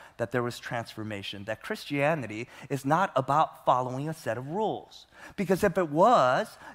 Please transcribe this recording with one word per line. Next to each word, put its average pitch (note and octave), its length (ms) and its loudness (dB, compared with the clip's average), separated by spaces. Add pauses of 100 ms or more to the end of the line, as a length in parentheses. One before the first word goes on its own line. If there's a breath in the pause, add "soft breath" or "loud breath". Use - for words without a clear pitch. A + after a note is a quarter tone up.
(180 loud breath)
that A#2 160 -4
there B2 100 2
was A#2+ 160 -4
transformation, G#2+ 840 -8
that G#2+ 160 -6
Christianity C#3 880 -2 (200 loud breath)
is C3+ 140 -4
not E3 320 2
about - 480 2
following C3 460 0
a E3+ 40 -4
set A2+ 240 -6
of C3 120 -10
rules. E3+ 560 -6 (320 loud breath)
Because F#3 260 2
if F#3+ 140 2
it F3 120 2
was, E3+ 680 4 (180 loud breath)